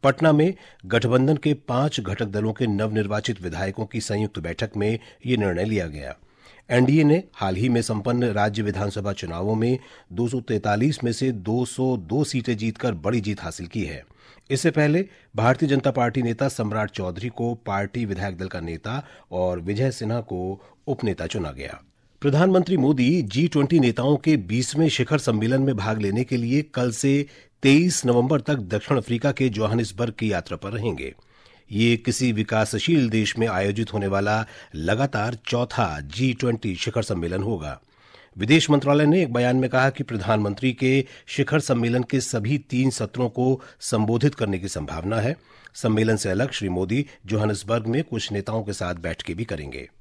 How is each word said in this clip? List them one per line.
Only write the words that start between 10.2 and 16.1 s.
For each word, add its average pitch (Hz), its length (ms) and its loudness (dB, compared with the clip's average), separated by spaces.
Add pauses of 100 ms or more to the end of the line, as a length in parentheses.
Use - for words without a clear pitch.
सौ 123 120 -2
तैंतालीस 110 640 0
में 120 80 2
से 131 200 0
दो 110 320 -2
सौ 131 320 -2
दो 104 280 -2
सीटें 120 320 -2
जीतकर 110 380 -2
बड़ी 101 260 0
जीत 101 220 -4
हासिल 82 240 -10
की 104 180 -6
है। 73 180 -10 (480)
इससे 139 200 2
पहले 151 340 2 (320)
भारतीय 127 320 2
जनता 135 220 2
पार्टी 120 320 0